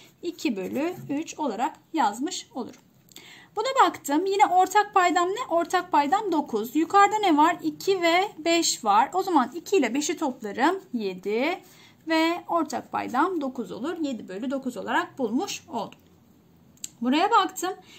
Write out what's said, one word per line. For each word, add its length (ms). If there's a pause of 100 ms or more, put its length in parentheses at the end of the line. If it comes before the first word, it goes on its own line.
(220)
İki 360
bölü 360 (160)
üç 300
olarak 360 (180)
yazmış 640
olurum. 260 (720)
Buna 320
baktım. 380
Yine 200
ortak 480
paydam 360
ne? 260
Ortak 360
paydam 400
dokuz. 440
Yukarıda 440
ne 180
var? 260
İki 380
ve 360
beş 480
var. 280
O 100
zaman 320
iki 220
ile 160
beşi 240
toplarım. 600 (140)
Yedi. 680 (460)
Ve 400
ortak 440
paydam 500
dokuz 300
olur. 300
Yedi 260
bölü 240
dokuz 260
olarak 400
bulmuş 520
oldum. 300 (1000)
Buraya 300
baktım. 420 (260)